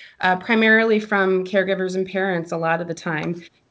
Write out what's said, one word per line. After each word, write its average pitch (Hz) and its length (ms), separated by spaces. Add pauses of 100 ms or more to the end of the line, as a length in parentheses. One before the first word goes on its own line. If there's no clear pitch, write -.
(200)
uh, 185 160
primarily 220 640
from 190 460
caregivers 185 500
and 190 120
parents 190 440
a 175 60
lot 165 240
of 170 80
the 165 60
time, 165 480 (280)